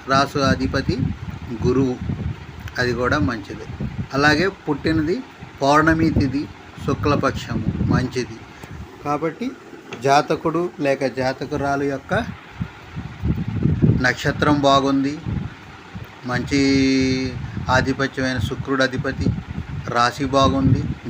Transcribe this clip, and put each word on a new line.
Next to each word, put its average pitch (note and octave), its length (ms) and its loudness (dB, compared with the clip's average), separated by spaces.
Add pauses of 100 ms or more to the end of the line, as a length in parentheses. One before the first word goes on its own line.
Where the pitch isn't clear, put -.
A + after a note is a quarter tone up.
రాసు C3+ 300 2
అధిపతి C3+ 600 0 (680)
గురువు, B2+ 280 2 (840)
అది B2 140 0
కూడా B2 260 2
మంచిది. A#2 680 -4 (260)
అలాగే D3+ 340 4
పుట్టినది D#3+ 760 -2 (380)
పౌర్ణమి D#3 480 6
తిథి, D3 380 0 (380)
శుక్లపక్షము, C3 1000 0
మంచిది. B2 540 0 (680)
కాబట్టి D#3 460 -2 (520)
జాతకుడు D3+ 680 2 (100)
లేక C#3 260 0
జాతకురాలు C3+ 800 -2
యొక్క C#3+ 420 -2 (1800)
నక్షత్రం C#3+ 580 2
బాగుంది, C#3 580 4 (1080)
మంచి B2+ 360 0 (1080)
ఆధిపత్యమైన C3 680 0
శుక్రుడు C3 460 0
అధిపతి, C3 420 -2 (640)
రాశి A#2+ 380 2
బాగుంది, C3+ 580 4 (260)